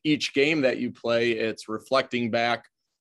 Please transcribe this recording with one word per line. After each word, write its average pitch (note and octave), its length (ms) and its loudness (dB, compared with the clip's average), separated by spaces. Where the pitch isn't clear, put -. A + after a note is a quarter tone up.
each D3+ 300 0
game D3 260 4
that A#2+ 180 2
you A#2+ 120 -4
play, A#2 420 0
it's A2 360 -4
reflecting A#2+ 640 -2
back, A#2 360 0